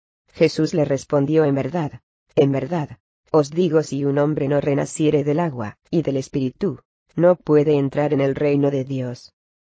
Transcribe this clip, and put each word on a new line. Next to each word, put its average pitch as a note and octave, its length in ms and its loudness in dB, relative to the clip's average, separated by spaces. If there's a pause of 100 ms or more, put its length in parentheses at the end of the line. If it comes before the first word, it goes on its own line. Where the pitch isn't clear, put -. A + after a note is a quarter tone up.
(320)
Jesús D#3 400 0
le D#3 120 0
respondió, C#3+ 600 0
En C#3 120 0
verdad, C#3 440 -6 (340)
en C#3 180 4
verdad, C3+ 460 -6 (320)
os D3 200 0
digo, D#3+ 320 2
si C#3 220 -4
un C#3 140 0
hombre D3 300 0
no C#3+ 120 0
renaciere D3 640 0
del D3 160 0
agua B2 380 -6 (120)
y E3+ 120 0
del C3+ 140 -2
Espíritu, C3+ 640 -4 (340)
no F3 220 4
puede D3+ 400 2
entrar C#3+ 360 0
en C#3 80 0
el C#3 140 0
reino C#3+ 360 2
de C3+ 140 -4
Dios. B2+ 480 -10 (400)